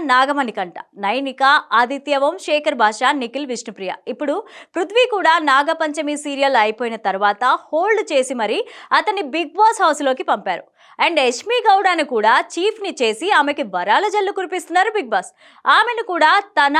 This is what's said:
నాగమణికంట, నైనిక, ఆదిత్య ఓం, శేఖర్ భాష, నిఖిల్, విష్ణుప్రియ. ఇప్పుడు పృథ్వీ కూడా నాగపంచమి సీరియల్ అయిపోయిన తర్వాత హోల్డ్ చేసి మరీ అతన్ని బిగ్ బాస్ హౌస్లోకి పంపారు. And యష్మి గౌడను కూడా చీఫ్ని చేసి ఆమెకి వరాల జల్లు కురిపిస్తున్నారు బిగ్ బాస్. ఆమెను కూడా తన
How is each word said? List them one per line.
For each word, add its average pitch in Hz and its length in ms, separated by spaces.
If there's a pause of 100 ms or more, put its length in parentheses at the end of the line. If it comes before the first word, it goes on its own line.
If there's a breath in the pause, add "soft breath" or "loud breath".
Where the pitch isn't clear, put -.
(100)
నాగమణికంట, 254 640 (300)
నైనిక, 262 380 (360)
ఆదిత్య 277 480
ఓం, 330 80 (100)
శేఖర్ 302 380
భాష, 220 180 (200)
నిఖిల్, 254 320
విష్ణుప్రియ. 196 400 (200)
ఇప్పుడు 294 220 (400 loud breath)
పృథ్వీ 392 300 (100)
కూడా 330 180 (160)
నాగపంచమి 294 680 (100)
సీరియల్ 277 360
అయిపోయిన 220 360 (100)
తర్వాత 202 380 (260)
హోల్డ్ 392 320 (100)
చేసి 254 300
మరీ 220 160 (400 loud breath)
అతన్ని 381 260 (100)
బిగ్ 330 260
బాస్ 440 240
హౌస్లోకి 294 480
పంపారు. 196 320 (400 soft breath)
And 320 180
యష్మి 254 440
గౌడను 381 460
కూడా 220 220 (200)
చీఫ్ని 392 460
చేసి 220 260 (120)
ఆమెకి 285 260 (100)
వరాల 202 300 (100)
జల్లు 403 240
కురిపిస్తున్నారు 370 580
బిగ్ 277 180
బాస్. 185 160 (460 soft breath)
ఆమెను 453 340
కూడా 320 200 (280)
తన 285 220